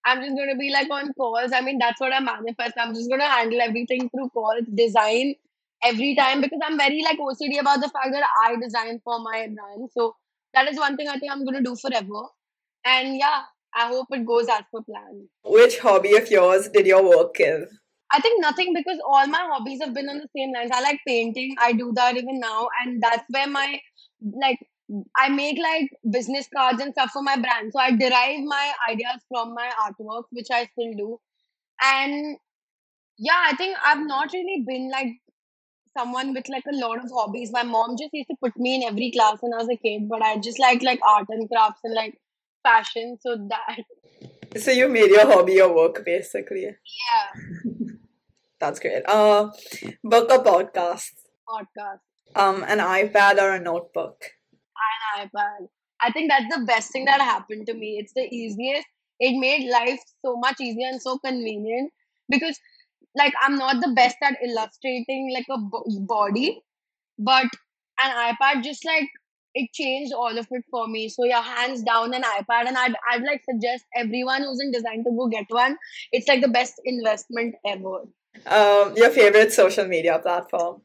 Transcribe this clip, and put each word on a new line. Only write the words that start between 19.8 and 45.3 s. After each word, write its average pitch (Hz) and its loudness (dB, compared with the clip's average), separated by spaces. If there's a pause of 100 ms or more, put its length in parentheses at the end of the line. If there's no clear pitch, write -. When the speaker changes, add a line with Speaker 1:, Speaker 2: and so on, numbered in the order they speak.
Speaker 1:
have 277 -6
been 277 -8
on 285 -10
the 302 -16
same 269 -4
lines. 240 -6
I 254 0
like 285 0
painting. 254 -2
I 240 4
do 240 -2
that 247 2
even 254 -6
now. 226 -4 (160)
And 247 -4
that's 233 2
where 269 -2
my, 277 -4 (400)
like, 247 -2 (580)
I 269 2
make, 277 -2
like, 320 -2 (200)
business 247 -4
cards 254 0
and 277 -8
stuff 262 -2
for 277 -8
my 277 0
brand. 233 -2
So 277 -2
I 262 4
derive 254 2
my 285 -2 (160)
ideas 240 -6
from 233 -6
my 240 -8 (100)
artwork, 214 -8
which 233 -12
I 240 -2
still 233 -8
do. 214 -8 (640)
And 277 -2 (800)
yeah, 320 2
I 294 2
think 381 -6
I've 294 2
not 285 -4
really 359 -6
been, 262 -6
like, 262 -4 (880)
someone 262 -6
with, 262 -10
like, 269 -8
a 285 -4
lot 240 -4
of 247 -12
hobbies. 226 -6
My 240 -2
mom 233 -2
just 302 -12
used 294 -10
to 302 -10
put 247 -4
me 247 0
in 262 -2
every 233 -4
class 214 2
when 240 -4
I - -6
was 233 -4
a 233 -2
kid, 208 -4
but 220 -2
I 220 2
just 226 -8
like, 247 4
like, 254 0
art 214 4
and 220 -6
crafts 220 0
and, 226 -8
like, 220 -6 (420)
fashion. 233 2
So 240 -4 (120)
that 233 -8 (840)
Speaker 2:
So 277 0
you 254 6
made 226 6
your 214 10
hobby 190 8